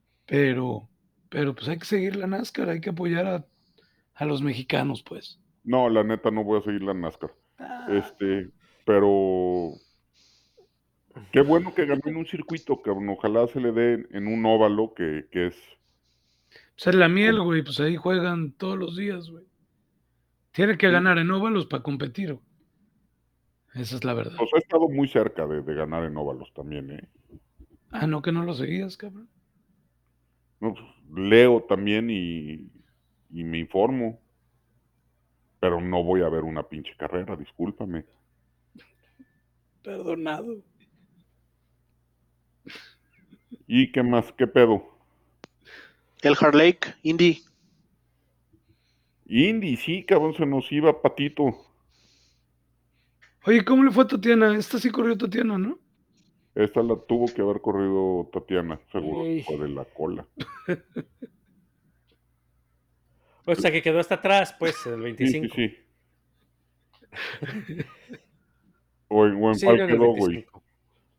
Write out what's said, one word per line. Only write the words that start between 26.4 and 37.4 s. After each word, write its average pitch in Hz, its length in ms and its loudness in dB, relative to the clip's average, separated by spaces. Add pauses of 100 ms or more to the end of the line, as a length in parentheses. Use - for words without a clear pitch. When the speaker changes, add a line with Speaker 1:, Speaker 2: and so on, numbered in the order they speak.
Speaker 2:
también, 71 360 -12
¿eh? 113 180 -18 (840)
Speaker 1:
Ah, 220 160 -6
¿no, 151 120 -4
que 165 120 -4
no 170 100 -2
lo 175 120 -6
seguías, 175 420 -8
cabrón? 208 320 -18 (1300)
Speaker 2:
No, 107 160 -6
pues, - 100 -18 (300)
leo 113 540 6
también 104 420 0
y, 82 580 -8 (600)
y 82 140 -12
me 82 140 -6
informo. 113 600 -2 (1400)
Pero 87 200 0
no 90 220 -2
voy 92 200 2
a 82 60 0
ver 80 140 -2
una 80 220 -8
pinche 78 320 -16
carrera, 90 400 -8
discúlpame. 85 680 -10 (1800)